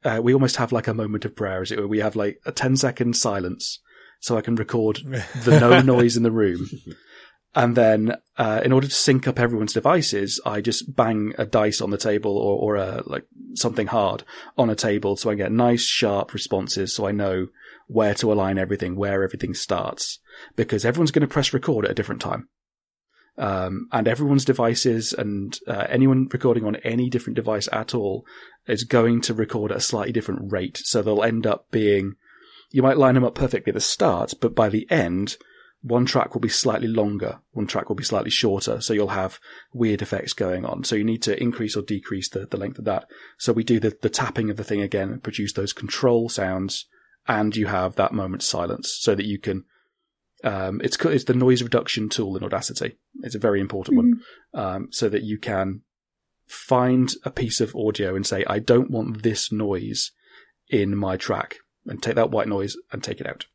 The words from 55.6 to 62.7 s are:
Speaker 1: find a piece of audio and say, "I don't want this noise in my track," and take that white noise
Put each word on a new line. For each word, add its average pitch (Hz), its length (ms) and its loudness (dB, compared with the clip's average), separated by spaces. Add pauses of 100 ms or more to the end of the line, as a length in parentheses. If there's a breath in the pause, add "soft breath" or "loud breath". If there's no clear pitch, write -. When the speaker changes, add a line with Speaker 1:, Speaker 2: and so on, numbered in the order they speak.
Speaker 1:
find 127 640 2 (120)
a 135 60 -6
piece 120 300 -4
of 110 160 0
audio 104 380 -2
and 98 120 -2
say, 98 200 -2
"I 101 120 -2
don't 123 320 4
want 110 320 -4
this 110 300 0
noise 107 600 -4 (560 soft breath)
in 101 280 0
my 95 200 -2
track," - 400 -4 (300)
and - 160 -10
take 113 140 -2
that 117 140 2
white 107 180 0
noise 101 280 -4 (160)